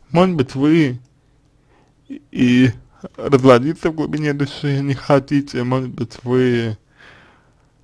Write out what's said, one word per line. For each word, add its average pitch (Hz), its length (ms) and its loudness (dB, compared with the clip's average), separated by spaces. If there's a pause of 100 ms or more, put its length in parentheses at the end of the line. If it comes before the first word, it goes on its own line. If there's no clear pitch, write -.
(120)
Может 175 240 2
быть, 135 200 -2
вы 143 440 2 (1080)
и 123 640 0 (460)
разводиться 135 720 2
в 160 60 -8
глубине 151 380 -4
души 143 480 -4
не 139 120 -2
хотите, 139 680 -2
может 127 260 -4
быть, - 340 -10
вы 123 540 0 (1080)